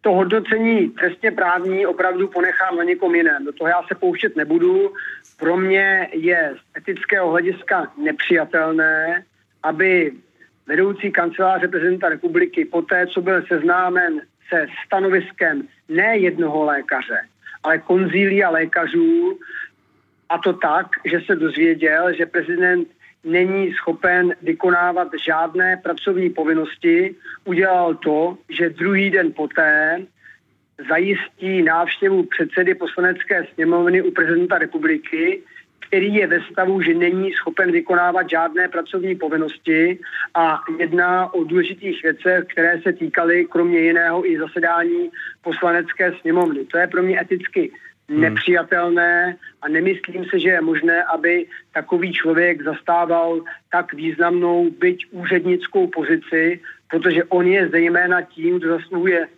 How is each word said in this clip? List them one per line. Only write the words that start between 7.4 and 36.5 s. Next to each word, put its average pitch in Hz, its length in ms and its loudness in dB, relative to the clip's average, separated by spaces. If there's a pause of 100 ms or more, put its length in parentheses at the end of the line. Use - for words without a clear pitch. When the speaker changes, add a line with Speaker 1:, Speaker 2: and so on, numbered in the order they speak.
Speaker 1:
nepřijatelné, 160 1200 0 (400)
aby 165 480 2 (560)
vedoucí 196 440 0
kanceláře 180 560 0
prezidenta 180 420 0
republiky 175 560 0
poté, 180 420 -2
co 180 140 -4
byl 180 260 0
seznámen 175 760 0 (280)
se 160 180 0 (180)
stanoviskem 185 840 -2 (220)
ne 202 280 2
jednoho 160 480 0
lékaře, 135 520 -4 (460)
ale 160 140 0
konzília 190 720 2
lékařů, 165 920 2 (880)
a 170 80 0
to 180 160 0
tak, 170 340 0 (180)
že 170 200 -2
se 196 100 2
dozvěděl, 160 760 2
že 165 120 -2
prezident 175 640 0 (360)
není 185 500 0
schopen 180 680 0
vykonávat 175 680 0 (180)
žádné 170 520 0
pracovní 180 520 -2
povinnosti, 165 840 0 (300)
udělal 180 500 2
to, 160 420 0 (120)
že 170 200 -2
druhý 196 400 0
den 180 240 2
poté 156 680 0 (880)
zajistí 185 720 -2
návštěvu 175 600 2
předsedy 180 520 0
Poslanecké 180 800 -2
sněmovny 175 480 2
u 185 100 0
prezidenta 175 460 2
republiky, 160 840 -2 (460)
který 196 260 0
je 208 140 2
ve 170 140 2 (100)